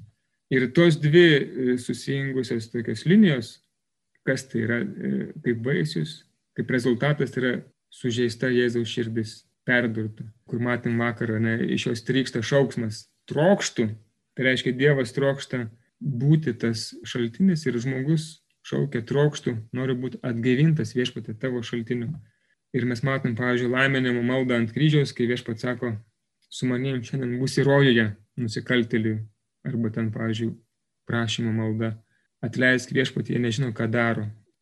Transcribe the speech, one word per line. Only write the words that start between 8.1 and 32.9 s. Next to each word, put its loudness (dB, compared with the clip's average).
Jėzaus 2
širdis, -4
perdurta, 0
kur -4
matėm -2
vakar, -2
ne, 2
iš -2
jos -4
trykšta -2
šauksmas, 0
„Trokštu“, 2
tai -2
reiškia, 0
Dievas 2
trokšta -2
būti 2
tas -4
šaltinis 0
ir 0
žmogus -2
šaukia, -2
„Trokštu, 0
noriu -2
būti -8
atgaivintas, 2
Viešpatie, -4
tavo -4
šaltiniu.“ -6
Ir 0
mes -2
matom, 0
pavyzdžiui, 0
laiminimo 0
maldą 0
ant 0
kryžiaus, 2
kai 0
Viešpats -4
sako, -4
„Su -4
manim -2
šiandien -4
būsi 2
rojuje, 6
nusikaltėliui“, -2
arba -2
ten, -4
pavyzdžiui, -4
prašymo -2
malda, -2
„Atleisk, 0